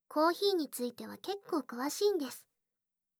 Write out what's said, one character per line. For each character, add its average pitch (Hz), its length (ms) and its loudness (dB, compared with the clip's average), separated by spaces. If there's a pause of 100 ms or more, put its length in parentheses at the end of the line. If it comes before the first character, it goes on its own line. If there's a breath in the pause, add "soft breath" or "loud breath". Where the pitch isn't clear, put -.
コ 311 200 4
ー 339 40 4
ヒ 392 200 2
ー 381 40 4
に 311 140 0
つ 247 160 -6
い 240 80 -6
て 220 120 -12
は 208 120 -12
結 403 220 -6 (100)
構 339 100 0
詳 254 300 -4
し - 160 -4
い 415 60 6
ん 381 60 2
で 277 140 -4
す。 - 140 -16 (760)